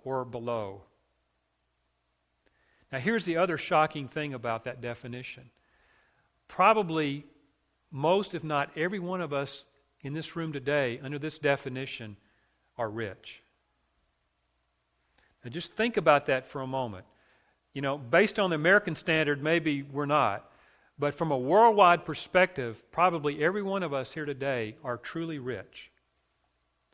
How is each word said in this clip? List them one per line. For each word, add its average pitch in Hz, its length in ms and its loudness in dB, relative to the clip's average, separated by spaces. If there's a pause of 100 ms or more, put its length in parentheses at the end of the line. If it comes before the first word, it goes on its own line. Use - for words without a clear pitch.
or 131 220 -4
below. 113 560 -6 (2000)
Now, 131 60 -4
here's 208 260 0
the 165 140 0
other 180 180 2
shocking 156 520 0
thing 147 260 -6
about 113 300 -4
that 120 180 -8
definition. 123 680 -12 (960)
Probably 160 760 2 (640)
most, 170 440 0
if 151 100 -8
not 147 320 -2
every 185 220 -2
one 180 240 -6
of 147 100 -6
us 139 320 -6 (380)
in 139 100 -8
this 156 240 -8
room 160 160 -6
today, 135 500 0
under 139 160 -8
this 147 200 -8
definition, 131 800 -4 (600)
are 113 140 -2
rich. 104 520 -8 (2000)
Now, 123 80 -12
just 160 220 -10
think 226 240 0
about 151 300 6
that 131 200 0
for 143 140 -10
a 135 60 -6
moment. 127 400 -6 (640)
You 139 80 -8
know, 139 160 -2
based 156 420 4
on 190 120 2
the 160 60 0
American 165 380 4
standard, 147 480 0
maybe 156 400 0
we're 139 220 -6
not. 131 460 2 (480)
But 143 160 0
from 165 160 -2
a 135 80 2
worldwide 185 640 6
perspective, 147 880 -2
probably 156 540 0
every 196 180 0
one 190 200 -2
of 156 100 -4
us 131 220 -4
here 156 100 -6
today 127 580 -4
are 123 140 -4
truly 165 420 -8
rich. 120 520 -10 (1040)